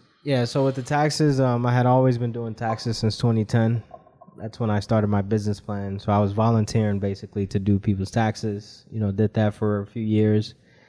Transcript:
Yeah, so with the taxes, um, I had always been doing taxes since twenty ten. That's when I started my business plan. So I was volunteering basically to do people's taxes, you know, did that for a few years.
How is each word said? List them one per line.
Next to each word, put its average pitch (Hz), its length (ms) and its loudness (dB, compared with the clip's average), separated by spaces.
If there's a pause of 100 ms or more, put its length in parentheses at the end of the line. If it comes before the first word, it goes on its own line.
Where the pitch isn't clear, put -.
(220)
Yeah, 127 220 0
so 135 200 0
with 131 120 0
the 131 60 -4
taxes, 147 580 2
um, 123 260 2
I 123 60 2
had 123 140 2
always 127 320 4
been 120 120 -2
doing 117 240 -8
taxes 113 440 -4
since 110 200 0
twenty 113 260 2
ten. 113 380 2 (560)
That's - 220 -12
when 113 100 0
I 104 100 0
started 107 280 2
my 101 140 2
business 104 380 -2
plan. 101 380 -8
So 104 140 -2
I 101 60 4
was 101 140 2
volunteering 110 680 0
basically 98 500 -4
to 104 100 -4
do 98 200 2
people's 95 320 -2
taxes, 107 800 -4
you 110 100 -6
know, 101 120 0
did 104 220 0
that 107 200 2
for 104 280 -2
a 101 40 -12
few 113 160 -10
years. 107 520 2 (340)